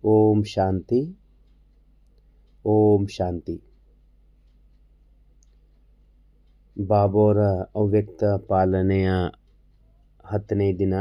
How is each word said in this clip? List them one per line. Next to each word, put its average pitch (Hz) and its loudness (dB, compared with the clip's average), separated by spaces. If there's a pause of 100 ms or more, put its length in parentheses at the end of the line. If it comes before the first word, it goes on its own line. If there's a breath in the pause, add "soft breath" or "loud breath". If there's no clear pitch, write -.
ಓಂ 107 4
ಶಾಂತಿ, 104 -4 (1500)
ಓಂ 107 2
ಶಾಂತಿ. 87 -8 (3250)
ಬಾಬೋರ 104 2 (360)
ಅವ್ಯಕ್ತ 104 -2
ಪಾಲನೆಯ 95 0 (1120)
ಹತ್ತನೇ 101 -2
ದಿನ. 95 -2